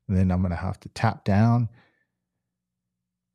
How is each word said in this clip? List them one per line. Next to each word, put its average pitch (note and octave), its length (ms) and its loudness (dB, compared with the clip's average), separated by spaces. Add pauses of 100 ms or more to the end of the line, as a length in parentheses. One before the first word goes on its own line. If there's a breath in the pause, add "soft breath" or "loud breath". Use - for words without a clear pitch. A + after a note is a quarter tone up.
and F#2+ 100 -2
then F#2+ 140 2
I'm F2+ 100 0
gonna F2+ 140 -2
have F#2+ 260 -8
to - 100 -20
tap - 340 -2
down." A#2 440 2 (1700 soft breath)